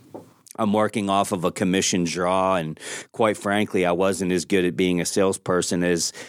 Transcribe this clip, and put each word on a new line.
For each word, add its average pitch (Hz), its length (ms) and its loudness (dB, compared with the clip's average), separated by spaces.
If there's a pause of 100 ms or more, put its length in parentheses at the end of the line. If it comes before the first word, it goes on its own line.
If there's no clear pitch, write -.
(560)
I'm 110 160 0
working 107 380 0
off 98 220 2
of 90 140 -2
a 90 60 0
commission 95 520 0
draw, 92 540 0
and 80 220 -6 (320)
quite 110 260 0
frankly, 101 500 0
I 87 40 2
wasn't 90 400 0
as 90 140 0
good 92 200 2
at 85 100 -2
being 90 260 2
a 80 40 -4
salesperson 95 760 0
as, 87 300 0 (160)